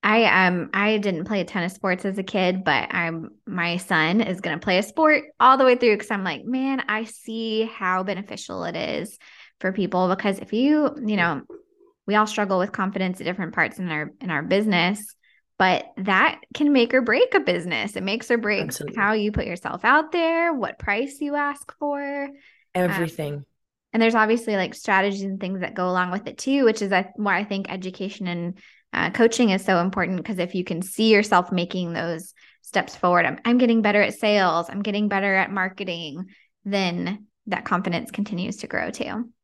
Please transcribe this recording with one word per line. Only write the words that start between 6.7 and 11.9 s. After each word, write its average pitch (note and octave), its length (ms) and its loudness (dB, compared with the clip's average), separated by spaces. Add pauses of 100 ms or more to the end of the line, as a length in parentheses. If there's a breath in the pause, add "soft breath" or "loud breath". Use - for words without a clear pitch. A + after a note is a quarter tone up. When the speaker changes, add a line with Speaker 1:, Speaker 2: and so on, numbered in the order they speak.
Speaker 1:
I A3 160 -2
see A3 580 -4
how F#3 400 -2
beneficial G3+ 640 -8
it E3+ 120 -6
is - 420 -6 (420 loud breath)
for F#3+ 120 -2
people." F#3 420 0
Because F#3+ 260 -2
if - 120 -12
you, C#4+ 420 2 (120)
you G#3+ 100 0
know, E3+ 260 0 (640)